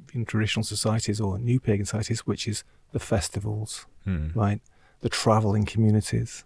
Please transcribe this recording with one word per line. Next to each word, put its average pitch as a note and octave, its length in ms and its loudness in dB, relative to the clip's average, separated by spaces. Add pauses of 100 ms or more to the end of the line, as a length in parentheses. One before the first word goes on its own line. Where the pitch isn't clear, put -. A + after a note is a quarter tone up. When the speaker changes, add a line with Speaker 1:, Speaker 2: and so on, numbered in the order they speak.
(140)
Speaker 1:
in A#2 120 -4
traditional A2 380 0
societies G#2+ 560 -2
or G2 200 -2
new A#2+ 200 2
pagan G2+ 280 0
societies, G#2+ 400 -2
which G#2 200 -2
is G#2 160 -4 (280)
the A2+ 80 -4
festivals, G#2+ 880 -4 (180)
Speaker 2:
Mm. E2 300 -2
Speaker 1:
right? G2+ 260 2 (380)
The A2+ 100 -2
traveling G#2+ 560 4
communities, A2 800 2